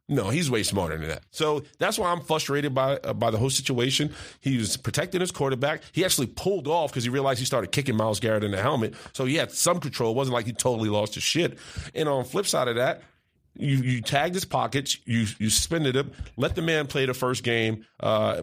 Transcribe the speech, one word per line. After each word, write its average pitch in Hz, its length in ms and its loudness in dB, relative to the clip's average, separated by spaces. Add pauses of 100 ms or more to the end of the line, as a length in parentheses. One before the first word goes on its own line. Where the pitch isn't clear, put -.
No, 110 220 0
he's 156 180 2
way 117 140 2
smarter 90 340 0
than 78 120 -6
that. 78 240 -6
So 151 320 0 (160)
that's 202 180 0
why 180 140 2
I'm 175 80 -2
frustrated 147 520 0
by, 131 260 2
uh, - 140 -4
by 110 200 2
the 110 60 0
whole 131 120 2
situation. 131 640 0 (240)
He 135 180 0
was 110 200 0
protecting 170 440 -2
his 180 120 -2
quarterback. 139 580 -2
He 165 140 0
actually 143 240 2
pulled 165 400 -2
off 156 240 0
'cause 127 100 -4
he 120 60 -2
realized 135 320 0
he 127 40 -4
started 120 280 0
kicking 135 240 0
Myles 110 240 2
Garrett 110 240 2
in 101 80 0
the 95 100 -2
helmet. 113 320 0 (200)
So 131 100 -2
he 127 100 0
had 151 160 0
some 175 300 2
control. 123 320 -2
It 113 40 2
wasn't 135 180 0
like 117 120 0
he 123 60 -4
totally 113 380 0
lost 104 260 0
his - 80 -6
shit. - 340 0 (340)
And 156 160 0
on 135 140 2
the 123 60 -6
flip 196 180 -2
side 131 220 2
of 117 80 0
that, 127 260 0 (540)
you, 139 220 2
you 127 220 2
tagged 147 360 0
his 190 80 -2
pockets, 135 520 -2 (100)
you, 117 200 2 (140)
you 107 100 2
suspended 151 460 2
him, 139 160 -2 (240)
let 135 180 0
the 160 80 -2
man 156 240 2
play 135 200 0
the 127 60 0
first 127 300 0
game, 113 420 0 (140)
uh, 107 440 2